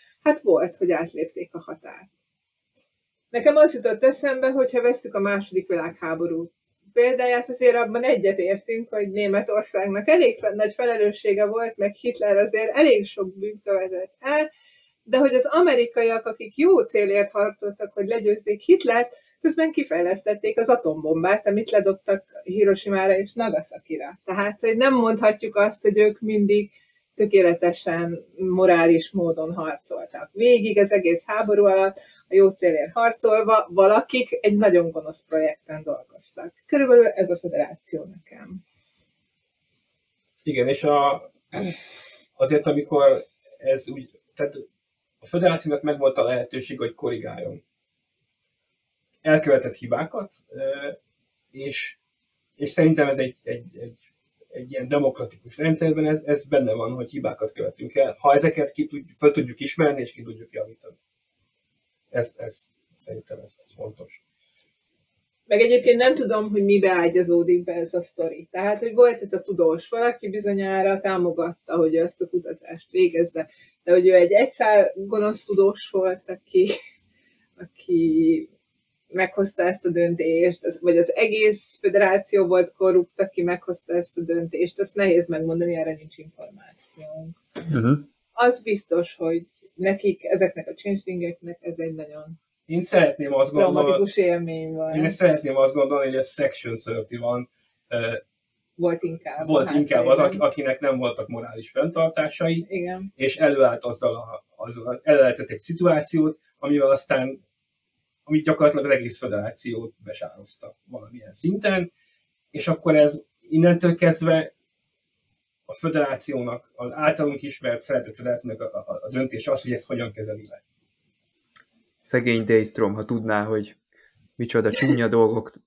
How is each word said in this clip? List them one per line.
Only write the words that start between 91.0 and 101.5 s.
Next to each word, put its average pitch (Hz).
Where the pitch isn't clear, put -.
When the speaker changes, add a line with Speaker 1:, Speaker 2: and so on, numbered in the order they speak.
Speaker 1:
ez 170
egy 165
nagyon 151
Speaker 2:
Én 170
szeretném 147
azt 139
gondolni, 185
Speaker 1:
traumatikus 196
élmény 165
volt. 160
Speaker 2:
én 156
szeretném 147
azt 135
gondolni, 139
hogy 131
a 131
Section 131
thirty-one, 120
ö, 117
Speaker 1:
Volt 170
inkább 160
Speaker 2:
volt -
Speaker 1:
a 143
Speaker 2:
inkább 139
az, 135
Speaker 1:
háttérben. 135
Speaker 2:
aki-, 143
akinek 131
nem 135
voltak 120
morális 117